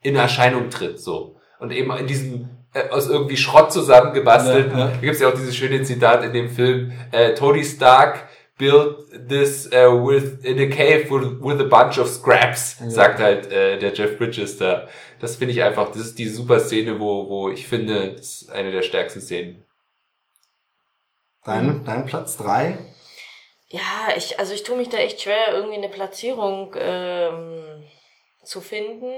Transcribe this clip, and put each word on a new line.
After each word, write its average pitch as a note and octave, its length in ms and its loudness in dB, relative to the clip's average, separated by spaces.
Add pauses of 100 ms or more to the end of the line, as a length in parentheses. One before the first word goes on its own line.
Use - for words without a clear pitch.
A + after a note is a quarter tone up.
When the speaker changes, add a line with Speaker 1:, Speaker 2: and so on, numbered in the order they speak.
Speaker 1:
in C#3 120 -2
Erscheinung B2 560 2
tritt, - 300 -10
so. D#2+ 360 -10 (220)
Und - 140 -12
eben B2+ 240 -4
in C3+ 100 -6
diesem, C3 440 -6 (220)
äh, C3+ 180 -4
aus C#3 180 -2
irgendwie C3+ 280 -2
Schrott - 360 4
zusammengebastelt. B2+ 1000 6
Speaker 2:
Ja, C#3 60 -2
ja. C3 80 0
Speaker 1:
Da B2 140 -4
gibt's D3 200 -2
ja C3 80 4
auch C3 60 2
dieses B2+ 220 -6
schöne C3 260 -2
Zitat B2 420 4
in A2+ 80 -6
dem A#2+ 180 -4
Film, B2+ 420 0 (180)
äh, A#2 240 4
„Tony C#3+ 300 2
Stark - 640 6 (300)
built C#3+ 380 6 (320)
this, C#3 440 0
äh, B2+ 160 8
with, C3 560 2
in C3+ 140 -2
a C#3 160 2
cave D3+ 360 4
with, B2+ 300 -2
with C#3 200 -4
a C3+ 80 2
bunch B2 300 4
of A#2+ 100 0
scraps“, - 720 0
Speaker 2:
Ja. A#2+ 100 -10
Speaker 1:
sagt G#2 300 4
halt, G#2 320 2
äh, G2 260 0
der G2 140 -2
Jeff G#2 260 -4
Bridges G#2+ 380 -6
da. A#2+ 320 -2 (320)
Das - 160 -10
finde B2 160 -4
ich A2+ 100 0
einfach, G#2 260 0
das - 100 -12
ist A2+ 200 -12
die A2+ 100 -6
super A#2+ 300 2
Szene, A2 400 -2
wo, G2+ 300 -4
wo G2 200 -6
ich F#2 200 -8
finde, G#2+ 480 -4
das - 260 -18
ist - 100 -20
eine F#2+ 200 -6
der F#2 100 -2
stärksten F#2 380 -4
Szenen. F2+ 440 -12 (1800)
Speaker 2:
Dein, - 220 -4
Speaker 3:
Mhm. - 180 -4
Speaker 2:
dein B2 220 -8
Platz - 300 -10
drei? B2+ 420 -4 (880)
Speaker 3:
Ja, F3 120 -12 (360)
ich, - 220 -10
also G3 140 -6
ich G#3 120 -10
tue B3 120 -6
mich B3 140 -6
da A3 80 -6
echt - 240 -4
schwer, G#3 320 -2
irgendwie G#3+ 220 -8
eine G3+ 120 -10
Platzierung, G3 920 -8
ähm, E3 1040 -8 (600)
zu - 160 -14
finden. A3+ 580 -12